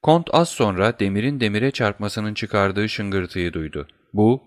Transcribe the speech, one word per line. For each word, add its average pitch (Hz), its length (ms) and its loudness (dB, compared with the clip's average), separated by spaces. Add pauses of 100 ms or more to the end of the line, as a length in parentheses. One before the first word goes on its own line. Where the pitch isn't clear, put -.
Kont 165 320 2
az 165 160 4
sonra 107 500 0
demirin 107 400 -2
demire 110 320 0
çarpmasının 104 640 -4
çıkardığı 101 560 0
şıngırtıyı 95 640 -4
duydu. 76 340 -8 (260)
Bu, 113 340 4